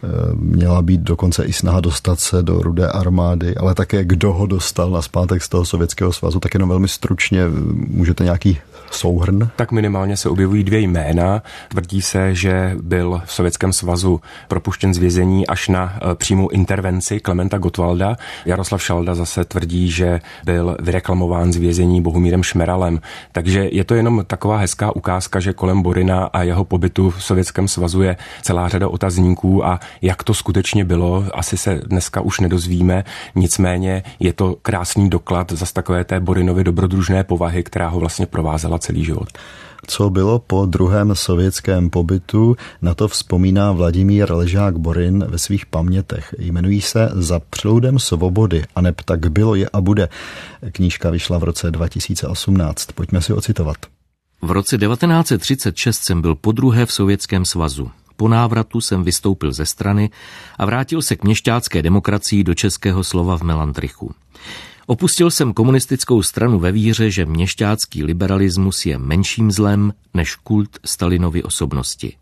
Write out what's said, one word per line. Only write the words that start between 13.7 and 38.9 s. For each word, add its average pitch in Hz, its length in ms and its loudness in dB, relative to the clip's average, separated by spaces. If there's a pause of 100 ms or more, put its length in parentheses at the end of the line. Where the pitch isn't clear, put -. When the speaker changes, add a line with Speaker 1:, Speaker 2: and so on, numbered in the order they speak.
Speaker 2:
svazu 87 480 0 (280)
propuštěn 92 460 0
z 87 40 -2
vězení 90 480 2
až - 220 -4
na, 92 340 0
eh, 90 120 0
přímou 95 340 0
intervenci 92 720 0
Klementa 95 380 0
Gottwalda. 90 580 0 (300)
Jaroslav 92 360 -2
Šalda 87 320 -2
zase 87 300 -2
tvrdí, 87 460 -2
že 87 300 0 (240)
byl 87 360 0
vyreklamován 87 720 0
z 85 40 0
vězení 87 440 2
Bohumírem 87 420 2
Šmeralem. 87 580 0 (320)
Takže 92 400 0
je 95 120 0
to 117 100 0
jenom 113 320 2
taková 107 300 -2
hezká 104 400 -2
ukázka, 92 440 -2
že 95 120 -2
kolem 92 300 0
Borina 92 420 2
a 92 180 -2
jeho 87 220 0
pobytu 92 460 2
v 90 140 -10
Sovětském 92 440 0
svazu 87 340 0
je 92 140 0 (260)
celá 90 260 0
řada 92 200 0
otazníků 90 800 2
a 90 140 0 (220)
jak 90 200 0
to 110 120 0
skutečně 98 500 0
bylo, 90 400 0 (100)
asi - 220 -4
se 92 300 -2
dneska - 340 -2
už - 200 -2
nedozvíme. 90 640 2 (300)
Nicméně 92 680 0 (180)
je 90 120 2
to 92 300 0
krásný 95 480 0
doklad 90 420 -2
zas 85 200 -6
takové 87 320 -2
té 95 160 -4
Borinovy 90 440 2
dobrodružné 92 600 2
povahy, 87 380 -2
která 87 260 -4
ho 87 120 -2
vlastně 85 260 -2
provázela 80 520 -2
celý 82 260 -4